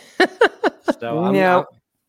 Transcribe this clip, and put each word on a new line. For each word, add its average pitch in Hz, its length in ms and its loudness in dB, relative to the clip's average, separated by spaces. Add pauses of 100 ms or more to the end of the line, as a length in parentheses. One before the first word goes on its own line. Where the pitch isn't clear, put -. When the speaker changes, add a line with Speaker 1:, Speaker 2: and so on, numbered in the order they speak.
(1000)
Speaker 1:
So 156 240 -6
I'm, 196 100 -2
Speaker 2:
No. 185 260 2
Speaker 1:
I'm, 185 60 -8 (440)